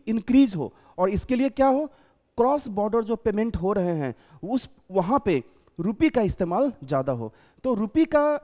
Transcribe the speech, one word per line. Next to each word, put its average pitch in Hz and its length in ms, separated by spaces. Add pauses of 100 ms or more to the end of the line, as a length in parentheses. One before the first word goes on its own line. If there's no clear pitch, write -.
increase 226 460
हो, 135 180 (240)
और 185 120
इसके 208 260
लिए 262 140
क्या 269 180
हो, 269 180 (520)
क्रॉस 277 300
बॉर्डर 214 360
जो 220 120
पेमेंट 220 400
हो 185 180
रहे 175 220
हैं, 135 200 (280)
उस, 233 260 (220)
वहाँ 190 340
पे 151 180 (360)
रुपी 220 300
का 247 120
इस्तेमाल 196 520 (100)
ज़्यादा 135 300
हो। 113 200 (300)
तो 254 100
रुपी 220 320
का 294 380